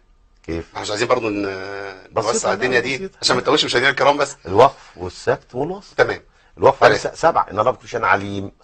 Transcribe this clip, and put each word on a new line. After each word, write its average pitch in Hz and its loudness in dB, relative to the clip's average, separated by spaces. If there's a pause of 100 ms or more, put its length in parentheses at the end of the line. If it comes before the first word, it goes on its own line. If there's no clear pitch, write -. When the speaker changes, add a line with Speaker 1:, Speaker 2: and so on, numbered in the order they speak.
(440)
Speaker 1:
كيف؟ 82 -8
Speaker 2:
احنا 101 -10
مش 107 -8
عايزين 107 -2
برضو 117 -2
ن-، 101 -4 (680)
Speaker 1:
بسيطة، 110 -2
Speaker 2:
نوسع 110 -2
الدنيا 123 0
Speaker 1:
لا، - -
Speaker 2:
دي 127 -4
Speaker 1:
بسيطة. - -12
Speaker 2:
عشان 131 2
ما 123 0
نتوهش 147 0
مشاهدينا 127 2
الكرام 139 2
بس. 143 -2 (100)
Speaker 1:
الوقف 104 2
والسكت 104 -6
والوصل. 175 -8
Speaker 2:
تمام. 101 0 (360)
Speaker 1:
الوقف 98 4
عليه 107 6
Speaker 2:
تمام. - -6
Speaker 1:
س-، - -16
سبعة. 156 2
إن 95 -2
الله 117 2
بكل 110 -18
شيء 117 -6
عليم، 98 -2 (120)